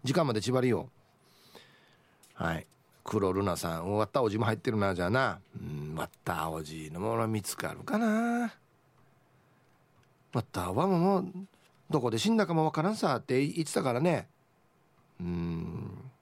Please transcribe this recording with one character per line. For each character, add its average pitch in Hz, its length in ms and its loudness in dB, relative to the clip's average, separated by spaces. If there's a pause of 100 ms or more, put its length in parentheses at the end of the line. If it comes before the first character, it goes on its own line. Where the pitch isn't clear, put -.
時 131 100 0
間 160 140 4
ま 120 60 2
で 107 80 2
縛 127 200 2
り 127 80 4
よ 92 200 0 (1500)
う。 85 40 -4
は 82 120 -2
い。 78 120 -10 (360)
ク 107 160 -2
ロ 92 140 2
ル 98 100 2
ナ 90 140 0
さ 82 220 -2
ん、 82 40 -6
終 104 160 0
わ 107 60 2
っ - 40 -14
た 139 120 2
お 113 80 4
じ 101 80 -2
も 113 80 2
入 110 100 2
っ - 20 -10
て - 140 -2
る 110 60 0
な、 98 180 2
じ 87 80 -2
ゃ 87 40 0
あ - 20 0
な。 113 300 0 (160)
う 92 80 -10
ん、 73 260 -8
終 78 80 -8
わ 73 80 -4
っ - 40 -16 (140)
た 82 260 -2
お 80 140 -6
じ 78 280 -10
の 82 100 -8
も 113 160 -2
の 113 100 0
見 110 140 -2
つ - 160 -8
か - 160 -4
る - 60 -12
か - 180 -2
な。 226 100 2
終 233 420 0 (1800)
わ 120 80 0
っ - 100 -6
た 92 200 -4
お - 20 -4
ば 147 140 2
も 190 100 4
も 185 220 4
う、 180 140 -6 (560)
ど 156 100 2
こ 120 100 0
で 110 80 0
死 196 140 2
ん 226 60 4
だ 196 100 4
か 170 60 -2
も 160 120 4
わ 151 60 2
か 156 100 -2
ら 180 80 2
ん 220 60 -2
さ 147 220 2
っ - 40 -4
て 135 240 2
言 160 200 -2
っ - 20 -10
て - 60 -8
た 185 100 2
か 131 100 2
ら 120 60 0
ね。 156 300 2 (920)
う 87 40 -6
ん。 85 880 -6 (100)